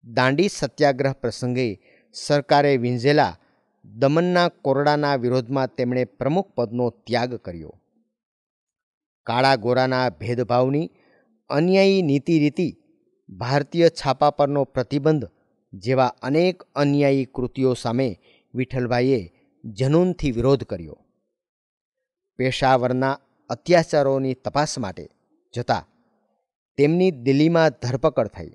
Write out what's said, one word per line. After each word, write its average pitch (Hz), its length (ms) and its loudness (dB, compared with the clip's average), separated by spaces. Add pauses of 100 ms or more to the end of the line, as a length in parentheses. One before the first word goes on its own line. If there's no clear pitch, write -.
દાંડી 131 440 2
સત્યાગ્રહ 139 640 0
પ્રસંગે 123 680 -4 (340)
સરકારે 143 600 2
વીંઝેલા 123 640 0 (460)
દમનના 165 640 2
કોરડાના 143 680 0
વિરોધમાં 127 580 -2
તેમણે 123 300 -2
પ્રમુખ 151 500 -4
પદનો 120 360 -2
ત્યાગ 120 440 -4
કર્યો. 85 460 -14 (1500)
કાળા 131 300 2
ગોરાના 127 520 0
ભેદભાવની 123 840 -2 (580)
અન્યાયી 190 540 2
નીતિ 151 360 0
રીતિ, 147 380 0 (520)
ભારતીય 139 600 0
છાપા 147 420 0
પરનો 143 340 0
પ્રતિબંધ 135 680 -2 (420)
જેવા 123 340 0
અનેક 170 560 -2
અન્યાયી 143 600 0
કૃતિઓ 127 500 -4
સામે 120 460 -4 (340)
વિઠ્ઠલભાઈએ 123 800 -2 (320)
જનૂનથી 147 680 0
વિરોધ 117 340 0
કર્યો. 85 340 -12 (1400)
પેશાવરના 131 840 0 (280)
અત્યાચારોની 135 840 0
તપાસ - 440 -4
માટે 92 300 -10 (480)
જતા 117 300 -4 (920)
તેમની 170 340 4
દિલ્હીમાં 151 600 2
ધરપકડ 120 580 -2
થઈ. 82 260 -16